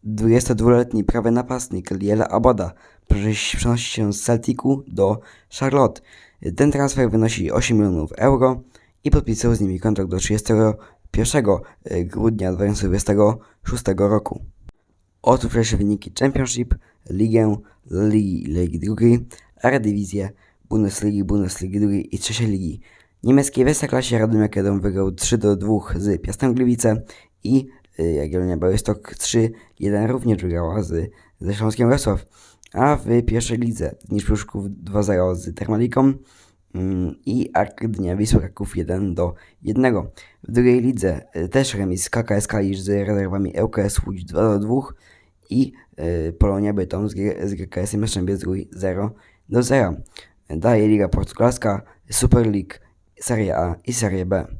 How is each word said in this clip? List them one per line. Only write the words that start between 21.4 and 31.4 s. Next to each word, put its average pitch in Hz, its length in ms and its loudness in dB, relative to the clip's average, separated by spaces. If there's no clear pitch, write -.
drugiej 101 340 0
i - 40 -4
trzeciej 113 280 -4
ligi 95 340 -4
niemieckiej. 131 420 -2
W 127 40 2
Ekstraklasie 127 500 -2
Radomiak 110 380 0
jeden 98 240 0
wygrał 95 320 -2
trzy 113 260 -2
do 101 180 2
dwóch 101 400 -2
z 95 260 -2
Piastem 120 320 -2
Gliwice 120 480 2
i, 131 220 2
y, 82 140 0
Jagiellonia 90 440 -2
Białystok 92 580 -2
trzy 113 360 0
jeden 104 320 0
również 123 320 0
wygrała 87 400 -2
z, 85 280 -4